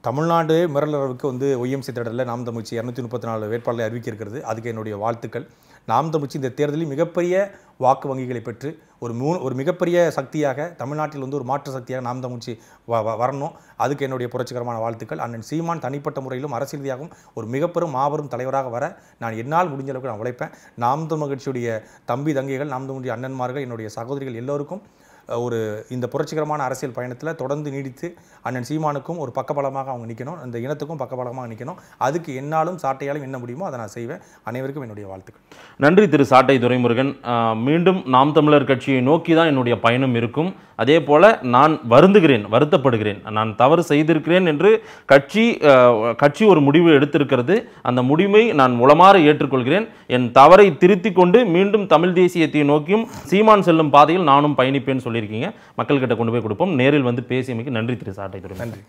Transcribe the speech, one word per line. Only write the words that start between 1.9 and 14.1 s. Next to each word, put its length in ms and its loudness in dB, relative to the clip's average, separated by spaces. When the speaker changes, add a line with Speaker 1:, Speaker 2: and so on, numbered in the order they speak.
Speaker 1:
தேடலில் 320 -6
நாம் 200 -8
தமிழ் 160 -8
கட்சி 180 -10
இருநூத்தி 240 -10
முப்பத்தி 240 -10
நாலு 220 -6
வேட்பாளரை 360 -6
அறிவிக்க 240 -8
இருக்கிறது. 360 -14
அதுக்கு 240 -8
என்னுடைய 280 -10
வாழ்த்துக்கள். 520 -8
நாம் 240 -2
தமிழ் 100 -4
கட்சி 160 -10
இந்த 120 -6
தேர்தலில் 380 -4
மிகப்பெரிய 640 -4
வாக்கு 320 0
வங்கிகளை 320 -8
பெற்று 300 -12
ஒரு 160 -10
மூ-, 260 -4
ஒரு 140 -6
மிகப்பெரிய 560 -2
சக்தியாக 560 -6
தமிழ்நாட்டில் 540 -10
வந்து 160 -8
ஒரு 80 -8
மாற்று 280 -8
சக்தியாக 320 -10
நாம் 160 -8
தமிழ் 160 -12
கட்சி 180 -12
வ-, 180 -2
வ-, 140 -4
வரணும். 320 -4
அதுக்கு 280 -4
என்னுடைய 260 -8